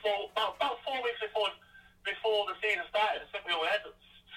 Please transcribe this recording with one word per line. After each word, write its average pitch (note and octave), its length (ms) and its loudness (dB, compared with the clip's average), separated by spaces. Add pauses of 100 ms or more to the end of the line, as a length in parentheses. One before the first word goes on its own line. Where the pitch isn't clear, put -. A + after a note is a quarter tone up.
four, G#3 320 0
about, G#3 240 0
about - 260 0
four C4+ 220 -4
weeks A#3 160 -2
before, G#3+ 260 0 (560)
before G#3 460 2
the G3 80 -4
season G3+ 320 0
started, G#3+ 320 2
I - 100 -16
think G3+ 140 -8
we - 80 0
only E3 160 2
had D#4 160 0 (520)